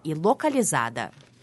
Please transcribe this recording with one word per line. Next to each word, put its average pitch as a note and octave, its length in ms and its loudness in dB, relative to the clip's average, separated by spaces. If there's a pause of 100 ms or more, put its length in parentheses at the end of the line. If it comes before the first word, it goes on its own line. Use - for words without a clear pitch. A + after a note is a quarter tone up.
e D#3 100 -4
localizada. D#3+ 960 0 (320)